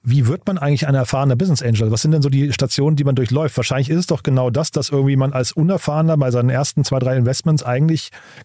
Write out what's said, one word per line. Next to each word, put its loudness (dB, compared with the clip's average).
wie 2
wird -2
man -2
eigentlich 0
ein 2
erfahrener 0
Business 0
Angel? 2
Was 0
sind 2
denn 2
so 2
die 2
Stationen, 0
die 0
man 0
durchläuft? -2
Wahrscheinlich -2
ist 0
es -2
doch -4
genau 0
das, -2
dass -2
irgendwie 2
man 0
als -2
Unerfahrener 0
bei 2
seinen 2
ersten -2
zwei, -2
drei 0
Investments 0
eigentlich -2